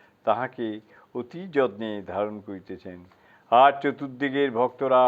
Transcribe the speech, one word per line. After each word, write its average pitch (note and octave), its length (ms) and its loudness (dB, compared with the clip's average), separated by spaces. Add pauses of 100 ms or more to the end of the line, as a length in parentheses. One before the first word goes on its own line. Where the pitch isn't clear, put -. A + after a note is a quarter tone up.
(260)
তাহাকে A#2+ 400 -2 (480)
অতি B2+ 280 -10 (120)
যত্নে A2+ 360 0 (220)
ধারণ G#2 240 -4 (100)
করিতেছেন, F#2 520 -14 (540)
আর C3 180 8 (120)
চতুর্দিকের C#3 680 -4 (100)
ভক্তরা B2+ 500 2